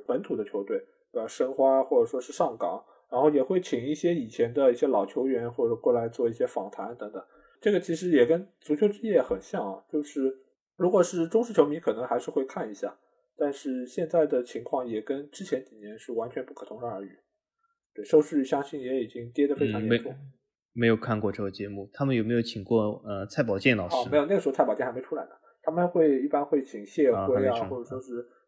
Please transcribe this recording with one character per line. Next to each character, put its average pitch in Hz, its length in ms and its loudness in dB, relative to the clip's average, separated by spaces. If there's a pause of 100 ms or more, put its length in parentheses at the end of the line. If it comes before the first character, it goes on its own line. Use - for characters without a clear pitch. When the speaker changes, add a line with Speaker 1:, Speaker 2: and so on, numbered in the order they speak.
Speaker 1:
本 131 160 -2
土 - 140 -6
的 107 80 -4
球 101 220 -6
队， 101 200 -4 (280)
对 117 80 -2
吧？ 110 40 -6
申 131 280 -4
花 135 280 4
或 160 200 4
者 151 40 4
说 131 140 -4
是 135 140 -10
上 131 260 -2
港， 95 240 -4 (260)
然 127 120 0
后 151 80 6
也 143 120 4
会 180 200 0
请 131 200 -4
一 143 140 -4
些 175 180 0
以 131 140 -4
前 117 260 -2
的 135 160 4
一 120 60 4
些 147 100 0
老 110 200 2
球 127 220 -2
员 117 220 -2
或 120 200 0
者 120 40 0
过 120 200 2
来 113 160 0
做 117 180 -2
一 113 60 -2
些 123 120 0
访 101 240 -6
谈 107 280 -10
等 107 160 -10
等。 95 100 -12 (380)
这 208 120 4
个 185 40 2
其 170 160 -2
实 175 180 -2
也 127 140 8
跟 170 220 6 (140)
足 - 120 -2
球 208 140 4
之 208 180 -2
夜 185 160 4
很 196 200 -2
像 - 200 -8 (120)
啊， - 180 -16
就 151 100 -2
是 131 320 -2 (440)
如 180 120 2
果 190 140 6
是 170 240 0
忠 226 160 2
实 240 80 -6
球 160 140 6
迷 147 120 -2
可 143 140 -2
能 113 160 -6
还 120 100 -2
是 - 140 -6
会 135 140 0
看 131 260 -8
一 - 20 -14
下， - 240 -8 (380)
但 143 160 0
是 127 340 -6
现 160 220 -4
在 160 180 4
的 143 160 0
情 120 220 -10
况 127 240 -4
也 110 140 -4
跟 143 280 -8
之 - 140 -14
前 139 220 -4
几 - 100 -20
年 107 240 -16
是 - 140 -12
完 113 160 -4
全 131 160 -8
不 143 80 -20
可 104 120 -16
同 107 160 -16
日 120 40 -8
而 101 180 -8
语。 - 160 -18 (760)
对， - 120 -12
收 156 160 6
视 151 160 -4
率 135 80 0
相 139 180 -2
信 143 160 -12
也 127 240 -4
已 107 60 -8
经 120 240 -12
跌 143 120 4
得 143 80 0
非 131 160 0
常 107 160 -2
严 110 40 -2 (120)
重。 - 80 -10
Speaker 2:
嗯， - 60 -12 (560)
没， 117 140 -2
没 - 20 6
有 113 80 6
看 110 240 -2
过 104 140 -2
这 107 100 -6
个 98 80 -4
节 101 160 -10
目。 98 240 -12
他 143 140 -4
们 135 100 2
有 113 80 2
没 113 100 0
有 120 80 2
请 107 220 -8
过， 107 420 0
呃， 98 200 -6
蔡 139 180 -2
宝 101 160 0
剑 127 160 4
老 90 140 -2
师？ 127 80 0
Speaker 1:
哦， 120 120 -2
没 139 60 0
有， 147 100 4
那 190 100 2
个 175 40 2
时 - 80 -2
候 135 80 0
蔡 151 80 4
宝 117 100 2
剑 123 120 -2
还 123 80 -6
没 127 80 -8
出 - 160 -10
来 107 80 -8
呢。 - 60 -20 (300)
他 - 80 -4
们 175 160 0
会， 156 360 4
一 147 80 -2
般 143 160 0
会 143 180 0
请 104 220 -14
谢 139 260 4
辉 104 60 0
啊， 95 60 -2
Speaker 2:
啊， 95 40 0
还 98 140 2
没 131 80 2
出 117 60 0
来。 113 120 -4
Speaker 1:
或 127 100 -6
者 120 60 -10
说 127 160 -12
是 120 260 -10 (220)